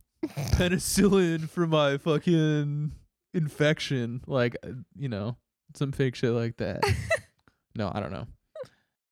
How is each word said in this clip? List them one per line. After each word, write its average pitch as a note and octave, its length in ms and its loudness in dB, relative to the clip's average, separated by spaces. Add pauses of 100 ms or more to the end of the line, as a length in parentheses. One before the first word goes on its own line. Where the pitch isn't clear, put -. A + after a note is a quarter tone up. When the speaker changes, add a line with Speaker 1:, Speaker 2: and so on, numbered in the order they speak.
Speaker 1:
<laughs> - 180 -12
Speaker 2:
penicillin F3 1200 2
for E3+ 180 -2
my D3 300 2
fucking D3+ 960 2 (400)
infection. C#3+ 920 0
Like, B2 300 0 (100)
uh, - 40 -10 (280)
you C#3 120 -6
know, G#2+ 260 -4 (400)
some C#3 160 -2
fake C3+ 240 0
shit A#2+ 160 0
like A#2 260 -2
that. F#2+ 320 -4
Speaker 1:
<laughs> - 40 4 (800)
Speaker 2:
No, G#2 220 -4
I G#2 60 -4
don't D#2 100 -6
know. F#2 160 -10 (840)